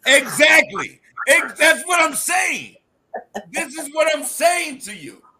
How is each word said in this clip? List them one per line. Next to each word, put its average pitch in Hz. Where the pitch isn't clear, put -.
Exactly. 277
Ex-, 277
that's 311
what 349
I'm 311
saying. 320
This 294
is 294
what 311
I'm 285
saying 330
to 202
you. 135